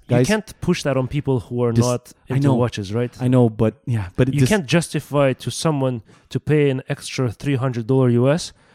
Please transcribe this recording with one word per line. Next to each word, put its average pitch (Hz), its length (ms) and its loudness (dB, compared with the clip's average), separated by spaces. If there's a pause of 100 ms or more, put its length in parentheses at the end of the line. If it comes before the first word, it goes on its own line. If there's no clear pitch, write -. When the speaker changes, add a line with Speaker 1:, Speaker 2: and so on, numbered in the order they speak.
Speaker 1:
you 127 80 2
Speaker 2:
guys." 127 100 4
Speaker 1:
can't 214 260 -2 (100)
push 175 200 -2
that 135 160 -2
on 131 100 -2
people 135 340 -2
who 120 220 -6
are 117 80 0
Speaker 2:
Dis-, 117 140 4
Speaker 1:
not 123 260 -4 (160)
Speaker 2:
I 131 100 -2
Speaker 1:
into 143 100 2
Speaker 2:
know. 131 80 4
Speaker 1:
watches, 107 360 -4
right? 120 300 -4
Speaker 2:
I 123 60 -2
know, 123 240 4
but 110 340 -2
yeah, 107 300 -4
but 131 140 2
it 135 40 -4
Speaker 1:
You 143 60 0
Speaker 2:
dis- 131 100 4
Speaker 1:
can't 196 160 2
justify 143 680 0
to - 180 -8
someone 131 500 -2 (280)
to 131 100 -4
pay 147 320 2
an 131 180 -4
extra 131 420 -4
three 139 240 -4
hundred 120 300 -4
dollar 131 240 4
U 120 220 4
S 170 200 -4 (240)